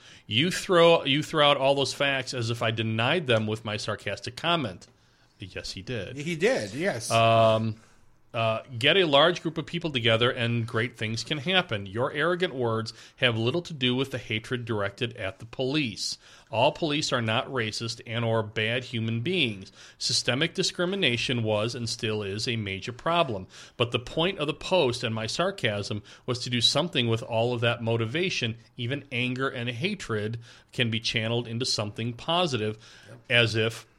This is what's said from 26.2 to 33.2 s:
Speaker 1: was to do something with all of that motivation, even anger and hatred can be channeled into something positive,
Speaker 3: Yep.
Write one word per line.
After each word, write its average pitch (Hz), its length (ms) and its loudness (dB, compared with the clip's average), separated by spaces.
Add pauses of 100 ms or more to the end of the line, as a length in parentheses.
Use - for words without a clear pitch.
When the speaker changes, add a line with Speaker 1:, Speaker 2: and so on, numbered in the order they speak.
Speaker 1:
was 120 160 -2
to 123 100 -8
do 120 120 0
something 143 440 2
with 113 160 2
all 117 300 0
of 120 80 -2
that 117 220 2
motivation, 117 760 -2 (220)
even 135 340 -6
anger 123 360 -2
and 123 200 -6
hatred 113 720 -4 (340)
can 117 180 0
be 110 100 0
channeled 117 460 -2
into 113 200 -4
something 113 480 -4
positive, 127 640 0 (300)
Speaker 3:
Yep. - 100 -20 (100)